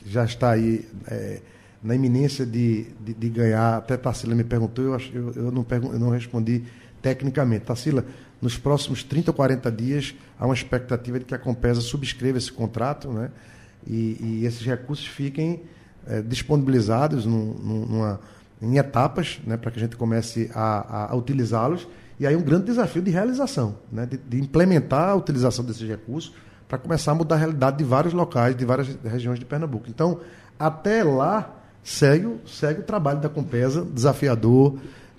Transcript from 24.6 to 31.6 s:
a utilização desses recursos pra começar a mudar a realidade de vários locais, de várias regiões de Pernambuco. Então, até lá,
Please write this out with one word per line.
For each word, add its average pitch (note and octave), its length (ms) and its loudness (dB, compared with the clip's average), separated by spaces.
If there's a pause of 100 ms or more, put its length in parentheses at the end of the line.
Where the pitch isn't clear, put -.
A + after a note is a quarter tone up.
a G3 40 4
utilização B2+ 480 0
desses A2+ 240 -6
recursos A2+ 480 -8 (320)
pra C3 120 -6
começar D3+ 340 0
a - 20 4
mudar D#3+ 200 2
a D#3 40 4
realidade C#3+ 380 2
de D3+ 80 0
vários D3 300 4
locais, C3 420 2
de B2 80 -2
várias B2+ 240 2 (160)
regiões A#2+ 340 -4
de B2 60 -12
Pernambuco. C#3+ 460 -6
Então, E3 300 0 (380)
até F#3+ 460 2
lá, D#3 580 2 (220)